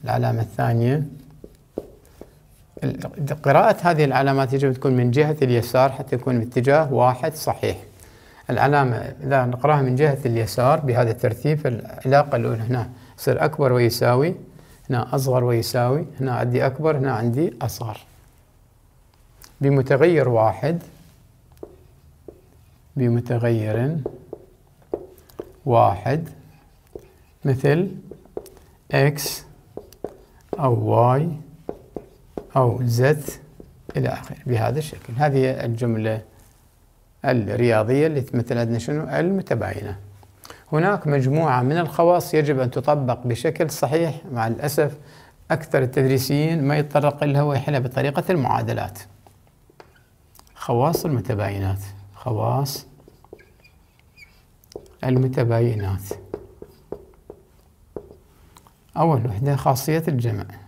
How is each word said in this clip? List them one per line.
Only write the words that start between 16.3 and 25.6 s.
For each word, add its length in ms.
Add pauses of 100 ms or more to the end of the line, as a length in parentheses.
عندي 300
أكبر، 320
هنا 160
عندي 480
أصغر. 360 (1600)
بمتغير 680
واحد، 540 (2000)
بمتغير 1000 (1700)